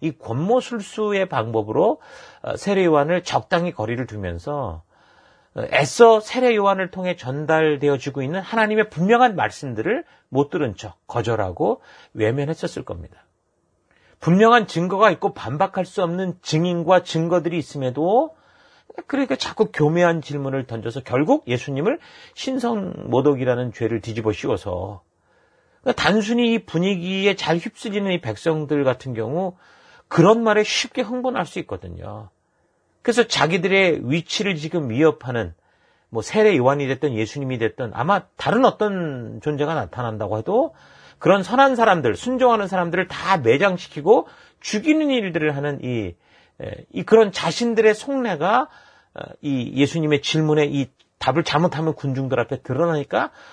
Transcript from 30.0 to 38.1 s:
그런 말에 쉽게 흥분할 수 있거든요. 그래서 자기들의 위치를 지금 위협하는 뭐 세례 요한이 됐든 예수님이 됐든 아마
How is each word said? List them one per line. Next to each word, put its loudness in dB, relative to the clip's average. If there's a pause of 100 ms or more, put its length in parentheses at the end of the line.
그런 6
말에 4
쉽게 -4
흥분할 -4
수 -10
있거든요. -12 (720)
그래서 2
자기들의 2
위치를 -2
지금 -4
위협하는 0 (560)
뭐 -6
세례 4
요한이 2
됐든 -2
예수님이 -4
됐든 -4
아마 0 (120)